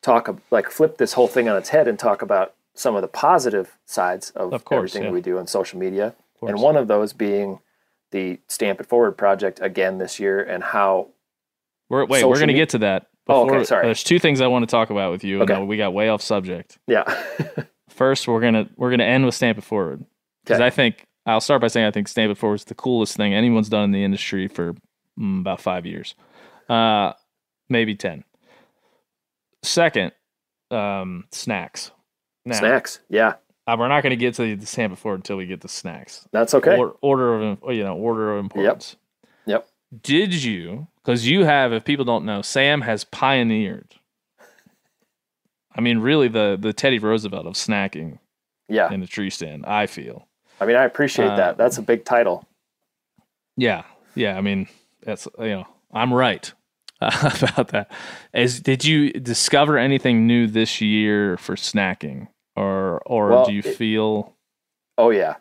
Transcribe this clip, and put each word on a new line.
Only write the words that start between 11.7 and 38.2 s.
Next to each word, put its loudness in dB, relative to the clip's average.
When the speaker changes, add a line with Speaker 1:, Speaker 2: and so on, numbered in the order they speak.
Speaker 2:
We're, 0
wait, 2
Speaker 1:
social 6
Speaker 2:
we're 4
gonna 4
Speaker 1:
me- 4
Speaker 2:
get 2
to -2
that. 0
Speaker 1:
Oh, 6
okay, 2
Speaker 2:
Before, 2
Speaker 1:
sorry. 2
Speaker 2:
there's 0
two 4
things 2
I 4
wanna 2
talk 2
about -2
with -6
you. 0
Speaker 1:
Okay. 2
Speaker 2:
No, -2
we -4
got -2
way 0
off 0
subject. -6
Speaker 1:
Yeah. 4
<laughs> -14
Speaker 2:
First, 0
we're 0
gonna, 0
we're -2
gonna 2
end 4
with 0
Stamp 0
It -16
Forward. -4
'Cause 2
Speaker 1:
Okay. 4
Speaker 2:
I 6
think, 0
I'll 2
start 2
by 2
saying 2
I 2
think -4
Stamp 0
It -4
Forward 0
is -10
the -16
coolest -2
thing 0
anyone's 2
done 0
in 0
the 0
industry -4
for, -6
mm, -4
about -6
five -6
years. -14
Uh, 2
maybe 0
ten. -8
Second, 0
um, -6
snacks. -8
Now, -6
Speaker 1:
Snacks, 0
yeah. 2
Speaker 2:
uh, 0
we're -2
not 2
gonna 0
get -2
to -6
the, -2
the -14
Stamp -4
It -14
Forward -8
until -10
we -10
get -12
to -20
snacks. -16
Speaker 1:
That's 0
okay. 6
Speaker 2:
Or-, 0
order 2
of, -8
you -2
know, -6
order -2